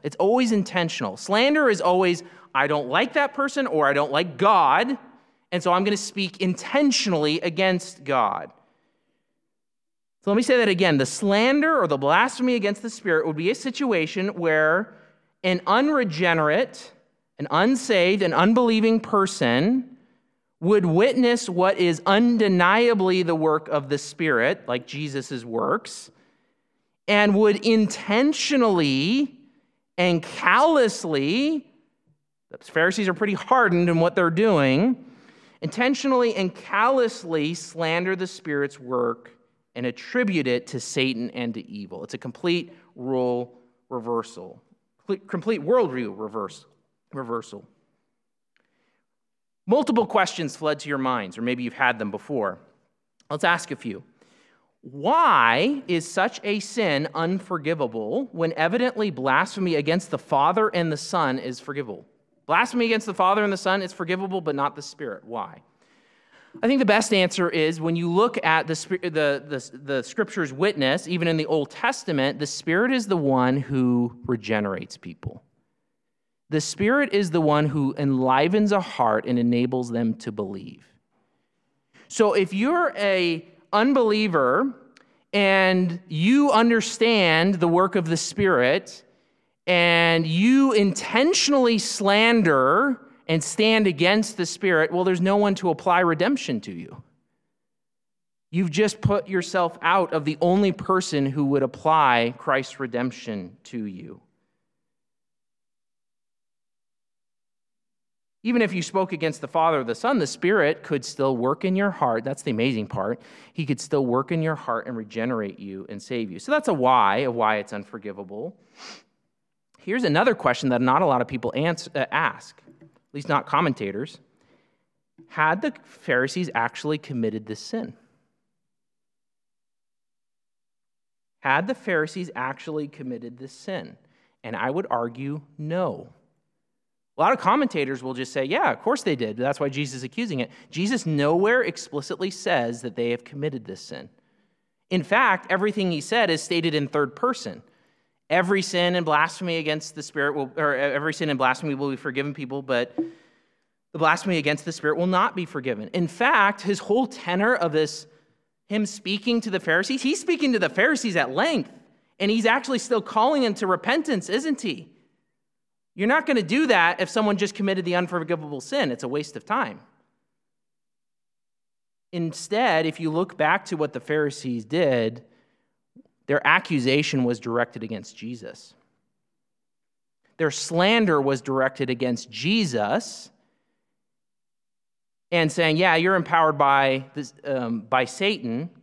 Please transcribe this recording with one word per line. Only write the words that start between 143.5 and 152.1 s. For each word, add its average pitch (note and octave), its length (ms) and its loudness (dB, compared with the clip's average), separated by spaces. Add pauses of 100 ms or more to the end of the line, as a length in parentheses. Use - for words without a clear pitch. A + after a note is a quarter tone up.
this F#2+ 140 -14
sin. - 280 -16 (800)
In F3+ 140 0
fact, G#3 480 2
everything F#3+ 400 -2
he D#3+ 80 -4
said A3 280 0
is D#3+ 140 0
stated E3 320 -2
in C#3+ 140 -2
third C#3+ 260 -2
person. - 480 -4 (680)
Every F#3 320 2
sin F3 340 0
and E3+ 100 0
blasphemy D#3+ 520 0
against D3+ 360 -6
the D3+ 80 -12
Spirit C#3+ 320 -2
will, C#3 220 -4
or D3 180 0
every C#3+ 400 -2
sin D#3+ 140 -4
and C3+ 100 -2
blasphemy C3 360 0
will C#3 160 -4
be C3 60 -6
forgiven C#3 380 -6